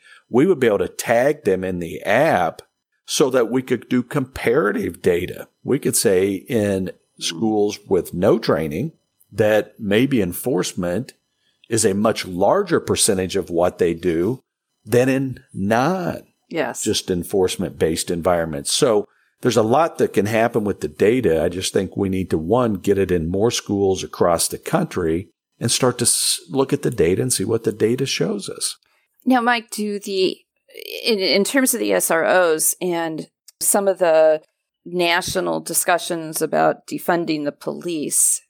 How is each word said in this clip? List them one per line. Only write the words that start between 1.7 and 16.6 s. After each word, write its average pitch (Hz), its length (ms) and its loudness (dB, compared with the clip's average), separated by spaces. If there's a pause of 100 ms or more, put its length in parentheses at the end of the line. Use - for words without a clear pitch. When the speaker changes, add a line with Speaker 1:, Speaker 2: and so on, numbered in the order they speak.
Speaker 1:
the 85 240 -8
app 104 580 0 (440)
so 143 240 0
that 123 220 2
we 131 100 0
could 127 280 -4
do 123 140 2
comparative 143 1000 -2
data. 87 460 -2 (160)
We 123 160 0
could - 160 -2
say 98 380 2 (140)
in 101 440 0 (280)
schools 104 680 -2
with 87 260 0
no 104 260 2
training 82 540 -2 (380)
that 107 480 0
maybe 117 420 2
enforcement 95 920 -4 (540)
is 113 160 0
a 98 120 4
much 107 300 0
larger 120 540 0
percentage 92 560 0
of 90 140 -4
what 87 300 0
they 87 140 2
do 87 460 -2 (460)
than 123 240 2
in 131 300 -2 (140)
non 135 680 -2 (280)
Speaker 2:
Yes. 135 340 -6